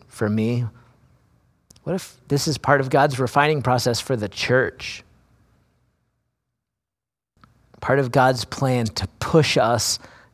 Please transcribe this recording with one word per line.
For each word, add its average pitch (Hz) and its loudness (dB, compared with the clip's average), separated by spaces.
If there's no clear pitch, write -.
for - -4
me? 113 0
What 165 -4
if - -12
this 143 -2
is 143 -2
part 139 2
of 131 -4
God's 139 2
refining 143 0
process 123 0
for - -4
the 104 -4
church? - -2
Part 135 0
of 127 -2
God's 131 2
plan 127 -2
to 98 -6
push - 2
us 117 0